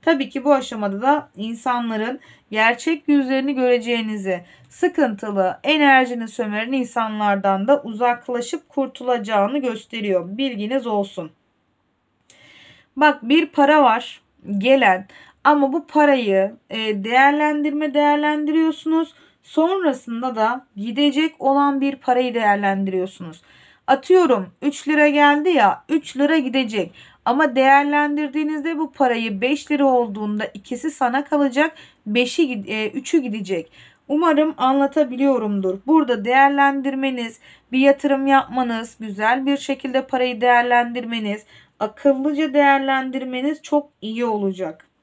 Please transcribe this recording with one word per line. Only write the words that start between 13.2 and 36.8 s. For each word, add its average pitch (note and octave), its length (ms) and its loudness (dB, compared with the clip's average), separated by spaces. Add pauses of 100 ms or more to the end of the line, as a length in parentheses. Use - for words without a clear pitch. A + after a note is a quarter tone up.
bir D#4+ 160 4
para D4 380 4
var A#3 380 0 (360)
gelen G3+ 500 2 (360)
ama C#4 300 4
bu D#4 140 -4
parayı, A#3 680 2 (140)
e, G#3+ 340 -4
değerlendirme D4 880 2
değerlendiriyorsunuz. D4+ 1200 0 (380)
Sonrasında C4 840 -2
da A#3 300 -2 (100)
gidecek C4+ 640 -2
olan C#4 420 2
bir C#4 140 -2
parayı B3+ 380 0
değerlendiriyorsunuz. G3 1080 -2 (460)
Atıyorum C4+ 600 2 (120)
üç C#4+ 260 -4
lira D4+ 200 4
geldi D4 420 4
ya, A3+ 400 2
üç C#4+ 280 -4
lira D4 200 2
gidecek. A3+ 560 -2 (320)
Ama C4 300 0
değerlendirdiğinizde D4 1200 2
bu D#4 120 -4
parayı A3+ 500 -2
beş C#4 300 -2
lira C#4+ 140 2
olduğunda G#3+ 600 -2
ikisi B3 460 -10
sana C4 320 -2
kalacak, C#4+ 520 0 (300)
beşi B3 420 0
gid-, G#3+ 200 -8
e, G#3+ 220 -4
üçü C4+ 300 -2
gidecek. G3 520 -6 (360)
Umarım D#4 500 2
anlatabiliyorumdur. B3+ 1300 0
Burada B3 380 2
değerlendirmeniz, C4+ 1120 0 (320)